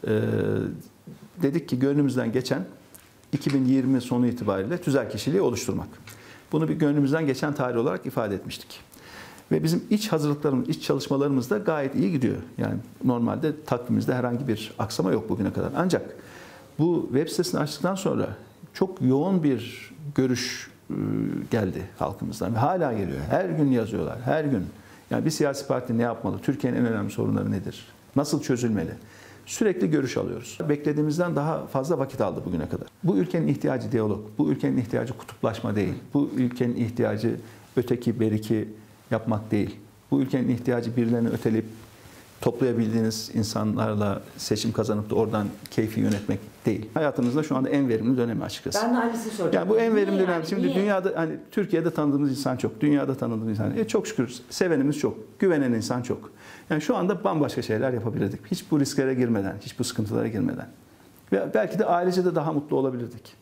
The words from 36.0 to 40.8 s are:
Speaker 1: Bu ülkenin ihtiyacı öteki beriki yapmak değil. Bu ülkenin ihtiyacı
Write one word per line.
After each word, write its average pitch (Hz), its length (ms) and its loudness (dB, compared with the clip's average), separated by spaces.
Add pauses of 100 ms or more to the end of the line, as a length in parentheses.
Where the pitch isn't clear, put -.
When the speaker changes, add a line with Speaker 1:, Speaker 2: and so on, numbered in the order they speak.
Speaker 1:
Bu 143 220 2
ülkenin 120 400 0
ihtiyacı 110 640 0 (360)
öteki 120 440 0
beriki 107 480 0 (420)
yapmak 110 400 -2
değil. 101 260 0 (340)
Bu 139 100 4
ülkenin 131 280 0
ihtiyacı 120 480 0